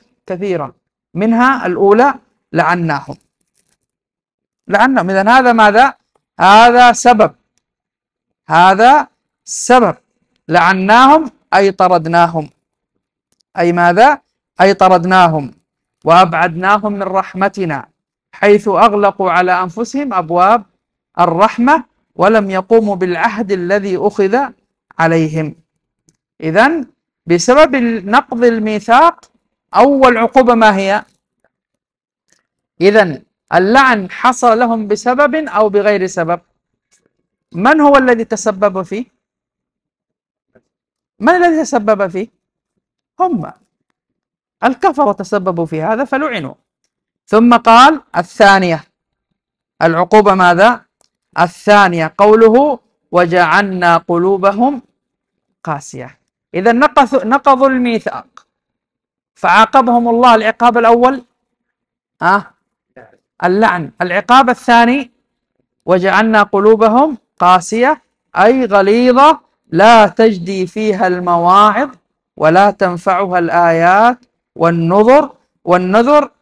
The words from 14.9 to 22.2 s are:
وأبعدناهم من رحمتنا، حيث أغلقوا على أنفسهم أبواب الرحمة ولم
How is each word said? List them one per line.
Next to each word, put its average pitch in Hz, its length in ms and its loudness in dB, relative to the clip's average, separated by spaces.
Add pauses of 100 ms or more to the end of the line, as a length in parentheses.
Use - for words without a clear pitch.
وأبعدناهم 180 880 0
من 202 100 -8
رحمتنا، 190 840 -6 (440)
حيث 208 360 0
أغلقوا 196 640 0
على 180 320 -2
أنفسهم 233 520 -8
أبواب 180 500 0 (560)
الرحمة 220 640 0 (300)
ولم 202 360 0